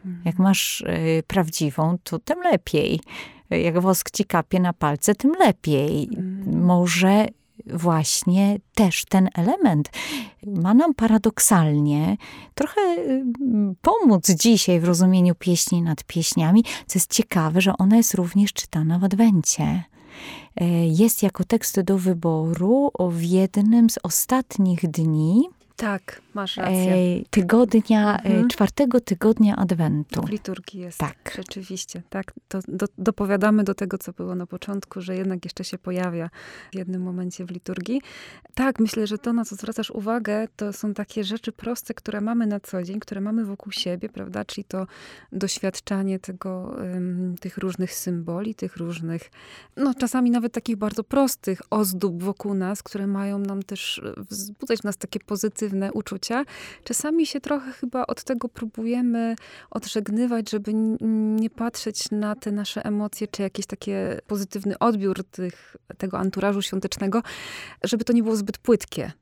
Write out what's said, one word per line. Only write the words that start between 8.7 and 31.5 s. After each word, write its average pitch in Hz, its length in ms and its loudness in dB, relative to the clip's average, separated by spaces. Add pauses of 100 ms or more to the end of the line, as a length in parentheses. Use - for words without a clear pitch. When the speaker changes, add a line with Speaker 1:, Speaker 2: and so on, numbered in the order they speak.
Speaker 2:
też 196 300 4
ten 190 300 4
element 190 540 4 (580)
ma 190 260 2
nam 302 200 8
paradoksalnie 170 1200 4 (380)
trochę, 311 260 -2
y, 339 420 0 (580)
pomóc 311 500 4
dzisiaj 185 480 4
w 165 40 0
rozumieniu 180 520 4
pieśni 175 460 0
nad 165 220 -2
pieśniami, 170 600 4
co - 360 -4
jest - 140 -2
ciekawe, 170 480 2
że 196 160 2
ona 196 200 6
jest 226 160 4
również 190 400 2
czytana 160 460 0
w 180 40 2
Adwencie. 185 800 2 (720)
E, 175 100 0 (220)
jest 196 360 4
jako 190 200 0
tekst - 380 0
do 196 160 2
wyboru 175 960 2
o, 180 160 0
w 170 140 -2
jednym 202 680 6
z - 140 -2
ostatnich 185 880 0
dni, 160 580 2 (260)
Speaker 1:
Tak, - 460 -8 (120)
masz 196 240 -6
rację. 185 360 2
Speaker 2:
e, 185 40 4 (320)
tygodnia, 214 880 4
e, - 80 -6
Speaker 1:
Mhm. 220 220 4
Speaker 2:
czwartego 247 540 2
tygodnia 214 540 4
Adwentu. 165 640 0
Speaker 1:
W - 80 -4
liturgii 190 500 -8
jest. 180 180 -12
Speaker 2:
Tak. - 380 -6
Speaker 1:
Rzeczywiście, 185 760 -12